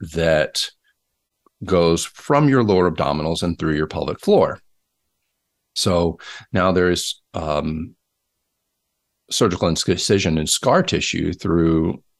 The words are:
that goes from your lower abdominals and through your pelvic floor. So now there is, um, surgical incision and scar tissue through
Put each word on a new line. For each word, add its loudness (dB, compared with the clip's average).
that 0
goes 2
from 0
your 4
lower 4
abdominals -2
and -4
through -2
your -2
pelvic -6
floor. 2
So 0
now 2
there 2
is, -4
um, -6
surgical 0
incision 0
and -2
scar 2
tissue -4
through 0